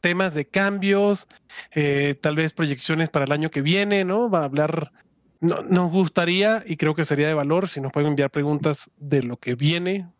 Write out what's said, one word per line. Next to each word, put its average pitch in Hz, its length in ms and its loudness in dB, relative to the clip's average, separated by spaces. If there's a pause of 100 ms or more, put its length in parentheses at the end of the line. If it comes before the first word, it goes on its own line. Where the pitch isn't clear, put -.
temas 175 320 0
de 147 140 -4
cambios, 196 800 0 (460)
eh, 143 480 0
tal 151 140 0
vez 160 180 -2
proyecciones 160 560 -2
para 139 160 0
el 135 60 -2
año 156 180 0
que 147 140 -2
viene, 196 420 2
¿no? 220 240 0
Va 180 120 2
a 147 40 -2
hablar, 151 480 -2 (480)
no, 170 220 2
nos 180 280 2
gustaría 190 760 2
y 165 100 -4
creo 156 160 0
que 156 100 -2
sería 147 240 2
de 160 60 0
valor 156 340 0
si 143 140 -6
nos 135 100 -6
pueden 147 180 0
enviar 143 200 0
preguntas 147 680 -2
de 143 260 0
lo 120 140 -6
que 123 180 -4
viene. 175 520 -2 (120)